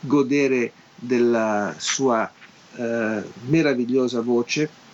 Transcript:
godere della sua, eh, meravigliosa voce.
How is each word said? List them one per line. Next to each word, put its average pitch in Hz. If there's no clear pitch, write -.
godere 135
della 113
sua, 117
eh, 113
meravigliosa 127
voce. 120